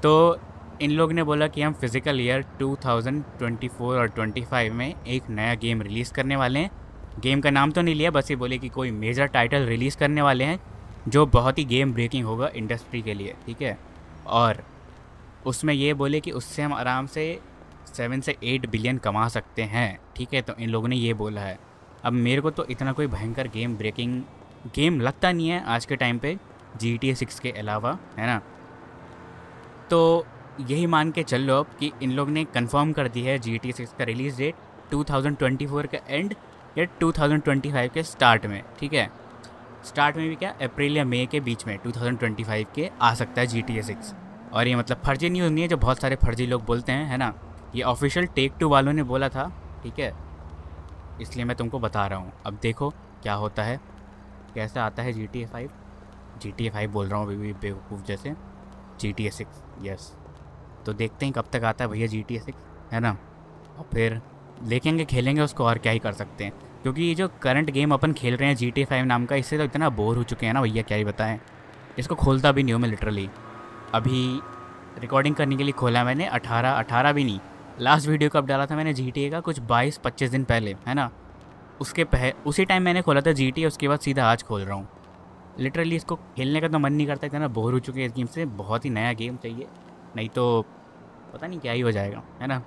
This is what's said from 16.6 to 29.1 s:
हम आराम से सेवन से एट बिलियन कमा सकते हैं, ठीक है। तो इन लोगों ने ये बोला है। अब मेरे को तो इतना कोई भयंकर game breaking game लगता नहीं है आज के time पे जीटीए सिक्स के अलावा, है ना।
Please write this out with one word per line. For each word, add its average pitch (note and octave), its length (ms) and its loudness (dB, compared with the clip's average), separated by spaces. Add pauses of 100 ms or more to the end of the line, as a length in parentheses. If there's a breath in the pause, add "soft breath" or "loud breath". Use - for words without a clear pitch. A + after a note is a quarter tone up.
हम D3 100 0
आराम B2+ 340 0
से D#3 180 -4 (640)
सेवन B2 340 -4
से C#3+ 240 -4
एट B2+ 260 0
बिलियन A#2 280 0
कमा G#2+ 300 2
सकते A2+ 340 -4
हैं, G#2+ 360 -2 (180)
ठीक B2 180 -8
है। C3 80 2
तो A#2+ 120 -6
इन A#2 140 -6
लोगों A2+ 200 0
ने B2+ 80 0
ये A#2 180 0
बोला G#2+ 260 -6
है। F#2+ 180 -8 (460)
अब A#2+ 80 2
मेरे B2 280 4
को D3+ 100 0
तो - 140 -4
इतना C3 280 -4
कोई D3 140 0
भयंकर A2+ 420 -4
game A2+ 280 -4
breaking A#2+ 440 -2 (460)
game D3 340 2
लगता C#3 320 2
नहीं E3 160 0
है F3 160 0
आज A#2 220 0
के C#3 100 -2
time A#2+ 220 0
पे C#3+ 180 -4 (400)
जीटीए A#2 380 0
सिक्स - 260 -6
के B2 120 -6
अलावा, G#2+ 440 -2 (220)
है A2 80 -2
ना। A#2 140 0 (1500)